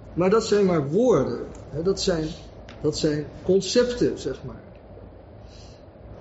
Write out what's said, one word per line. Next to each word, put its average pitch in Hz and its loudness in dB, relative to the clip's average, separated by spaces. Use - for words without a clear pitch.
maar 180 2
dat 226 4
zijn 208 4
maar 160 2
woorden. 156 4
Hè, 151 -6
dat 190 0
zijn, 165 0
dat 160 0
zijn 151 0
concepten, 190 2
zeg 135 -8
maar. 110 -14